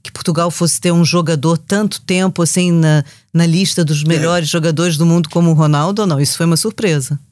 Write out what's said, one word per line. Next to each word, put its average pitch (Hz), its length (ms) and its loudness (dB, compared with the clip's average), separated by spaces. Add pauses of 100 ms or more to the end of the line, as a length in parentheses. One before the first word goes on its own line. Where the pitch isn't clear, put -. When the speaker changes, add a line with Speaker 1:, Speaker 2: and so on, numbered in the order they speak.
Speaker 1:
que - 100 -18
Portugal 170 380 -2
fosse 165 300 -2
ter 180 120 -2
um 170 120 4
jogador 160 540 0
tanto 202 440 -4
tempo 185 400 -2
assim 175 300 0
na, 156 320 4 (300)
na 170 120 2
lista 175 380 0
dos 151 200 -2
Speaker 2:
É. 151 40 -2
Speaker 1:
melhores 165 400 0
jogadores 165 480 0
do 160 100 2
mundo 170 240 2
como 170 220 2
o - 20 2
Ronaldo 156 480 2
ou 202 60 -2
não? 147 120 0
Isso 143 180 -2
foi 170 80 -2
uma 165 120 2
surpresa. 156 640 -2 (120)